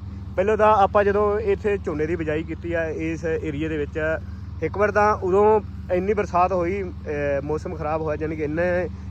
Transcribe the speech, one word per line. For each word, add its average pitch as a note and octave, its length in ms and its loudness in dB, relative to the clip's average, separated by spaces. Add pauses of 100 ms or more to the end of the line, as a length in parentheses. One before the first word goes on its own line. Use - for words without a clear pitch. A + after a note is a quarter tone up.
(360)
ਪਹਿਲਾਂ G3+ 220 2
ਤਾਂ G#3+ 200 6
ਆਪਾਂ G3 260 6
ਜਦੋਂ G#3 360 2
ਇੱਥੇ G3+ 380 0
ਝੋਨੇ D#3+ 280 -2
ਦੀ E3 100 -2
ਬਿਜਾਈ D#3 280 -2
ਕੀਤੀ D#3+ 300 -8
ਆ E3 140 0
ਇਸ D#3+ 380 -4
ਏਰੀਆ D#3 440 -2
ਦੇ D#3 80 -4
ਵਿੱਚ, D#3 400 -2 (460)
ਇੱਕ D#3+ 140 -4
ਵਾਰ G3+ 140 2
ਤਾਂ G#3 240 4
ਉਦੋਂ G#3 460 4 (320)
ਇੰਨੀ F#3 200 2
ਬਰਸਾਤ F3+ 380 2
ਹੋਈ, F#3+ 320 0
ਅਹ, D3 600 -4
ਮੌਸਮ D#3+ 320 -4
ਖਰਾਬ D#3 260 -2
ਹੋਇਆ, D3+ 200 -2
ਯਾਨੀ D#3 140 -4
ਕਿ D#3 80 -4
ਇੰਨਾ D3+ 180 -2 (500)